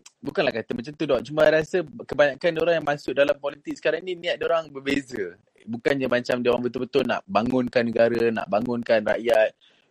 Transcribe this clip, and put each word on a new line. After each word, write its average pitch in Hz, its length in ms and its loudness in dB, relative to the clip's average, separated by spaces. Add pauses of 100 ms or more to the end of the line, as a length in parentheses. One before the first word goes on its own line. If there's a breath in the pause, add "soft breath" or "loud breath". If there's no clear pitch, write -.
(220)
bukanlah 143 320 -2
kata 110 160 -6
macam 139 240 -8
tu, - 80 -8
Dok. 139 240 2
Cuma 151 180 0
I 156 140 6
rasa 170 240 0
kebanyakan 143 800 0
orang 170 160 2
yang 151 80 -4
masuk 147 240 -4
dalam 143 240 4
politik 143 400 -8
sekarang 160 320 -2
ni, 180 80 -6
niat 151 240 -4
diorang 160 320 -2
berbeza. 135 640 -4 (320)
Bukannya 131 400 -2
macam 123 320 0
diorang 123 240 2
betul-betul 123 400 -2
nak 113 240 -2
bangunkan 123 560 0
negara, 117 480 2
nak 110 160 -4
bangunkan 117 560 0
rakyat. 110 480 2 (400 soft breath)